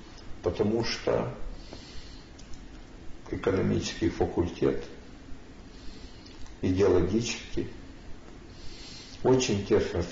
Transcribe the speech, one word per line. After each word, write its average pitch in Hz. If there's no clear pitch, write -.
потому 104
что 120
экономический 101
факультет, 85
идеологический, 95
очень 120
тесно 92